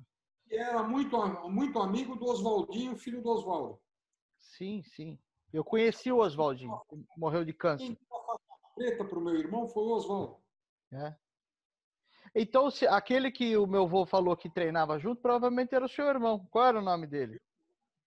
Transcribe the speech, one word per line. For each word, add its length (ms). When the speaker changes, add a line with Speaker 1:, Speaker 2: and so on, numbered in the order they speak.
Speaker 1:
E 60
era 260
muito, 340
muito 300
amigo 380
do 100
Oswaldinho, 720
filho 260
do 80
Oswaldo. 500
Speaker 2:
Sim, 440
sim. 360
Eu 100
conheci 480
o 80
Oswaldinho, 680
que 80
morreu 280
de 80
câncer. 340
Speaker 1:
Quem 80
deu 240
a 60
faixa 500
preta 300
pro 160
meu 160
irmão 320
foi 160
o 60
Oswaldo. 480
Speaker 2:
É. 220
Então, 360
se, 160
aquele 440
que 260
o 100
meu 180
avô 200
falou 320
que 140
treinava 480
junto, 240
provavelmente 520
era 100
o 40
seu 180
irmão. 440
Qual 160
era 120
o 40
nome 240
dele? 340